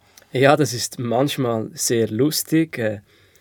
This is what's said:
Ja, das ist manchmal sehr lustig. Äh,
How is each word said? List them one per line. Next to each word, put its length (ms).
Ja, 240
das 160
ist 260
manchmal 760
sehr 360
lustig. 680
Äh, 240